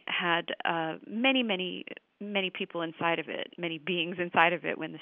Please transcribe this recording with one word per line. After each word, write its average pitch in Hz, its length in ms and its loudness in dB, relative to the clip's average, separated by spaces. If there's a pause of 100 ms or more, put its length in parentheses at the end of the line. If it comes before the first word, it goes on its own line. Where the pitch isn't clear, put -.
had, 170 440 2 (120)
uh, 165 320 0 (100)
many, 254 380 4
many, 185 420 -2 (360)
many 202 280 0
people 180 320 -4
inside 165 380 0
of 160 80 -6
it, - 300 -8
many 170 200 -4
beings 170 420 -2
inside 175 340 6
of 156 100 -2
it 165 140 -2
when 160 160 -6
the 156 80 -10